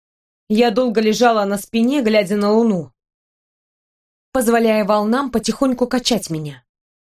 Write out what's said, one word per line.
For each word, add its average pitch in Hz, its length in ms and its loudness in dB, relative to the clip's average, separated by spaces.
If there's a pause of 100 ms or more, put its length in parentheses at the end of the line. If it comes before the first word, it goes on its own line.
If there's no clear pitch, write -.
(480)
Я 226 240 2
долго 233 280 0
лежала 214 440 2
на 196 140 -4
спине, 240 440 0
глядя 214 340 0
на 208 160 0
луну, 214 400 0 (1400)
позволяя 226 520 2
волнам 214 460 0
потихоньку 247 560 -2
качать 247 420 -2
меня. 151 360 -10 (440)